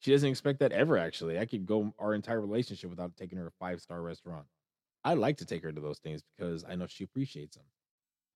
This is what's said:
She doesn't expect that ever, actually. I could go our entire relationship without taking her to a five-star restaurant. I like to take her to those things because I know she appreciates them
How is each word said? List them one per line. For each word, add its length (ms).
She 120
doesn't 160
expect 320
that 120
ever, 260
actually. 400
I 80
could 200
go 320
our 160
entire 260
relationship 500
without 260
taking 220
her 60
to 40
a 100
five-star 440
restaurant. 440
I 100
like 240
to 80
take 160
her 100
to 80
those 180
things 240
because 320
I 60
know 120
she 180
appreciates 520
them 80